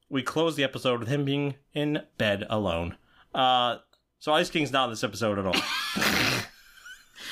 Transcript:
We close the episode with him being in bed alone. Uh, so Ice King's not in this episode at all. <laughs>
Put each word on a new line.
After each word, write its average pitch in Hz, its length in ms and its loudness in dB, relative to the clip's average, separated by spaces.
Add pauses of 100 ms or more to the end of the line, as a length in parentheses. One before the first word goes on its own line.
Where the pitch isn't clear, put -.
We 131 120 -2
close 156 340 0
the 139 100 0
episode 123 340 0
with 113 100 -4
him 143 160 0
being 139 300 0 (180)
in 147 300 -2 (140)
bed 104 320 0
alone. 87 460 0 (380)
Uh, 127 440 4 (420)
so 151 140 0
Ice 170 160 2
King's 147 220 0
not 135 140 4
in 117 60 0
this 110 120 -6
episode 101 360 0
at 95 60 0
all. 87 100 2
<laughs> - 920 0 (880)